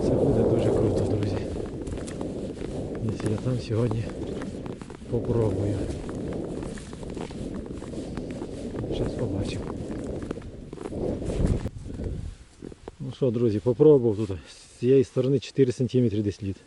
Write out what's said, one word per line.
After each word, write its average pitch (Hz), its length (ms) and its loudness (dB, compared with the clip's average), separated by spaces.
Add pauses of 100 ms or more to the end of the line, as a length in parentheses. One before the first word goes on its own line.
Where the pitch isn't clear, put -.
Це - 60 4
буде 113 400 4
дуже - 200 4
круто, 101 480 2
друзі. 98 200 0 (1700)
Якщо 110 240 0
я 107 80 2
там 123 220 0
сьогодні 113 440 0 (1040)
попробую. 107 680 2 (3250)
Щас - 180 0
побачимо. 101 520 -2 (3250)
Ну 131 160 -8
що, 131 160 2
друзі, 110 280 2
попробував 123 580 8
тут. 98 200 -2 (120)
З - 300 -20
цієї 131 240 8
сторони 127 360 2
чотири 131 320 4
сантиметри 120 500 4
десь 101 220 0
лід. 98 120 -2 (120)